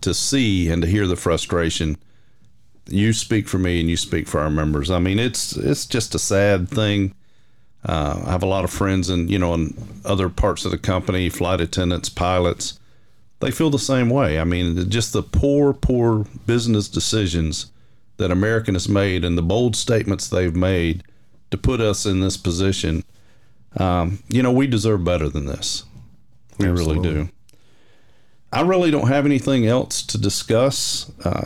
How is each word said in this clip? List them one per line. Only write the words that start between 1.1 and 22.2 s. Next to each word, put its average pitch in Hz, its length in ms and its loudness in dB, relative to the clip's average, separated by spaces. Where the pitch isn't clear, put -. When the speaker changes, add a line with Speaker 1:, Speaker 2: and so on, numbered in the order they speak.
Speaker 1:
frustration, 82 800 -2
you 107 260 2
speak 110 340 -2
for 95 100 -2
me 87 220 0
and 82 80 0
you 82 80 0
speak 82 320 -2
for 78 120 -2
our 76 100 0
members. 76 400 0
I 90 80 2
mean, 92 200 2
it's, - 380 -4
it's 147 300 -2
just - 280 -4
a - 40 -2
sad 98 500 2
thing. 104 460 0
Uh, 73 400 -2
I 76 60 -2
have 90 100 0
a 98 40 0
lot 95 180 0
of 85 60 -2
friends 95 380 0
in, 87 200 0
you 98 100 0
know, 87 160 0
in 82 200 -2
other 95 240 0
parts - 380 -2
of 90 60 -4
the 85 60 -2
company, 92 520 -2
flight 90 320 -2
attendants, 87 480 -2
pilots. 90 680 -2
They 131 120 0
feel 160 180 0
the 143 80 2
same 127 320 2
way. 120 280 2
I 80 60 0
mean, 87 460 0
just 113 240 -2
the 104 80 0
poor, 143 500 2
poor 117 540 2
business 113 440 2
decisions 87 840 -2
that 95 120 0
American 107 440 2
has 90 140 -2
made 98 360 2
and 87 140 0
the 85 40 0
bold 110 320 2
statements 107 540 -2
they've 90 260 0
made 87 480 0
to - 60 -4
put 123 240 0
us 104 240 0
in 95 160 0